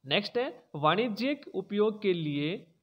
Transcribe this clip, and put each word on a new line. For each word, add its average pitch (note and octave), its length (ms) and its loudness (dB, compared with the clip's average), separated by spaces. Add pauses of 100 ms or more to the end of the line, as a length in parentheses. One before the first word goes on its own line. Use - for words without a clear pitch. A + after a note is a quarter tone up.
नेक्स्ट E3+ 340 0
है, C4+ 360 -4
वाणिज्यिक G#3+ 800 2
उपयोग G#3 480 0
के G3 100 2
लिए D3+ 540 -2 (160)